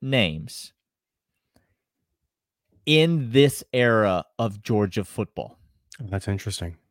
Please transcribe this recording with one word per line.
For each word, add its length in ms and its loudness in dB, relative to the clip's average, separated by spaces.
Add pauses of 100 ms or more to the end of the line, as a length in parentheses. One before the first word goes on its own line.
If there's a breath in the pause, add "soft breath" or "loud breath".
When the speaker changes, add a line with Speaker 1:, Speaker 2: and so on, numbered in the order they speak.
Speaker 1:
names 680 -2 (2250)
in 460 2
this 300 4 (100)
era 520 2 (140)
of 240 -4
Georgia 420 0
football. 540 -10 (420)
Speaker 2:
That's 280 -6
interesting. 480 -6 (140)